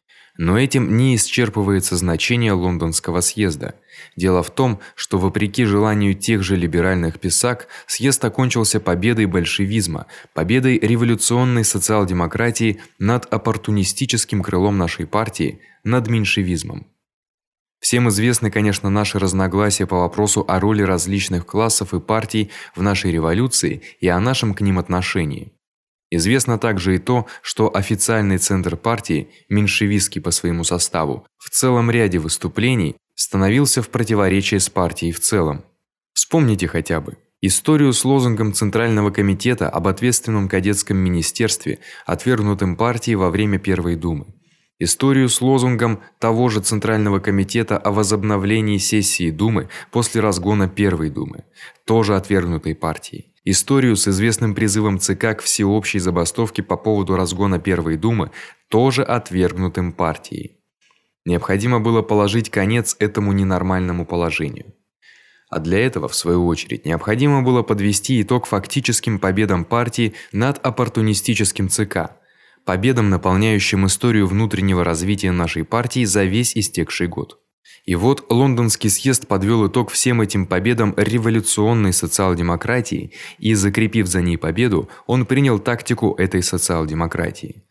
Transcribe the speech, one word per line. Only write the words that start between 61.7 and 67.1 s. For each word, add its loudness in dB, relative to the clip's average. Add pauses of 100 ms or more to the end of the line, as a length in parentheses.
было 2
положить 0
конец 0
этому 0
ненормальному 0
положению. -4 (760)
А -6
для 0
этого, -2
в -10
свою 2
очередь, -2
необходимо 0